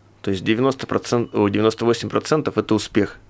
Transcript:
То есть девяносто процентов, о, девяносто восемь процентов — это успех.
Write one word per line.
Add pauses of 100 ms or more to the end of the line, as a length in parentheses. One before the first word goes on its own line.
(220)
То
есть
девяносто
процентов,
о,
девяносто
восемь
процентов —
это
успех. (120)